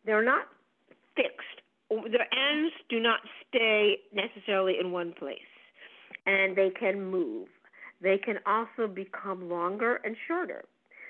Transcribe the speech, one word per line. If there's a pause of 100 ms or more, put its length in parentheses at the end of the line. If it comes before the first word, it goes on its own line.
They're
not (680)
fixed. (280)
Their
ends (140)
do
not (280)
stay (140)
necessarily
in
one
place, (880)
and
they
can
move. (520)
They
can
also
become
longer
and (100)
shorter. (460)